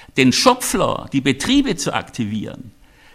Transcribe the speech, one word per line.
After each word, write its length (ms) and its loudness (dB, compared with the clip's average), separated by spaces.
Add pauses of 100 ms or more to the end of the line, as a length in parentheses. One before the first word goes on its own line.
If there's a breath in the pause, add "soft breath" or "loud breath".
(160 loud breath)
den 160 6
Shopfloor, 800 0
die 80 0
Betriebe 560 0
zu 160 -4
aktivieren, 800 -6 (420 soft breath)